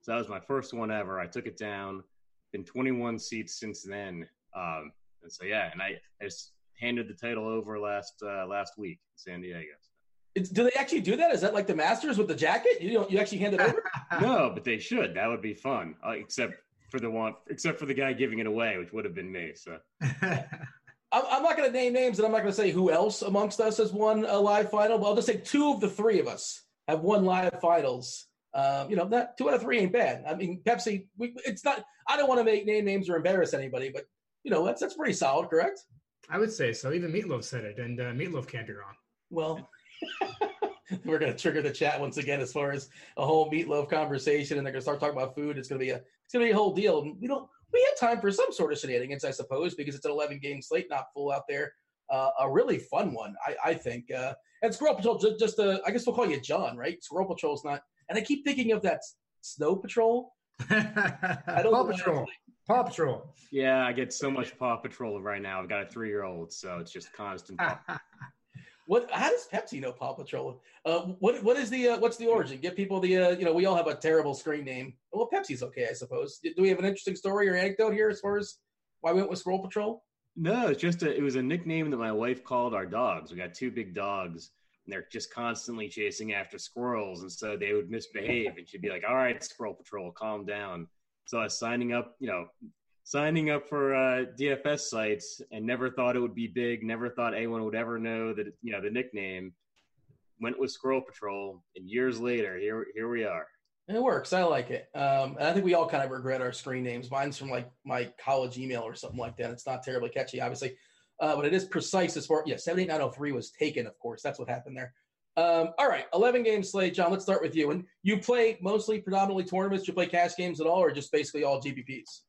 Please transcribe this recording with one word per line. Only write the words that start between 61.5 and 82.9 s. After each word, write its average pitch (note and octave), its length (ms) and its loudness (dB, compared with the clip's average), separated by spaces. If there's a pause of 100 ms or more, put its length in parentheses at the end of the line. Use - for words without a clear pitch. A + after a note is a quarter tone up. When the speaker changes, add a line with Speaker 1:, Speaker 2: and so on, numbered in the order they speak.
Speaker 2:
know A3+ 200 6
why A3 100 0
Speaker 3:
Patrol. F3 300 0
Speaker 2:
it's - 40 -8
like - 0 - (400)
Speaker 3:
Paw A#3+ 160 6
Patrol. D3 500 -2 (180)
Speaker 1:
Yeah, C3 340 4
I B2 80 0
get B2 180 -2
so - 180 -2
much C3+ 300 -2
Paw B2 160 2
Patrol A2 460 -6
right G2+ 200 -4
now. F#2+ 200 -4
I've F2+ 80 -8
got G2+ 140 -2
a F#2+ 40 -8
three-year-old, G2 640 -4
so F2+ 280 -8
it's E2+ 120 -12
just - 220 -14
constant F#2+ 440 -10
Paw E3 300 -2
Speaker 3:
<laughs> D#3+ 120 -8 (840)
Speaker 2:
What? A#3+ 260 2
How G3+ 180 0
does A#4+ 180 0
Pepsi F#3+ 320 -6
know B2+ 140 -4
Paw C3 180 -6
Patrol? C3+ 500 -8 (220)
Uh, E3+ 200 0 (160)
what, G#3 220 2
what A3+ 140 6
is B3+ 140 -2
the, B3 180 2
uh, A#3 120 2
what's A#3 180 2
the A3+ 100 0
origin? C#3+ 320 2
Give D#3+ 160 -4
people G3 240 -2
the, F#3 180 4
uh, F3+ 120 6
you F3+ 160 2
know, E3 80 4
we F3+ 120 4
all F#3+ 120 4
have D#3+ 100 2
a D3 80 0
terrible D#3 380 4
screen D3+ 320 -4
name. C3 300 -8 (180)
Well, A3+ 200 0
Pepsi's D3 300 -2
okay, A#2+ 260 -4
I - 40 -4
suppose. C3 500 -6
Do E3 180 0
we F#3+ 60 8
have F#3 120 4
an F3+ 60 0
interesting G3 300 -2
story G3 320 2
or F3+ 80 4
anecdote G3+ 380 2
here G#3+ 160 4
as G#3 100 -4
far G3+ 180 -2
as G3+ 200 -6 (420)
why E3 140 2
we F#3+ 80 6
went G3 80 0
with F3+ 100 -4
Squirrel F#3 200 0
Patrol? G#3 440 -4 (320)
Speaker 1:
No, G3+ 320 2
it's C#3 140 2
just E3+ 200 2
a, D3+ 140 2
it D3 60 0
was C3+ 160 2
a C3 40 2
nickname D#3+ 500 0
that C3 60 -2
my A2+ 140 0
wife A#2 320 0
called B2 320 0
our F#2+ 100 -2
dogs. F2 460 -2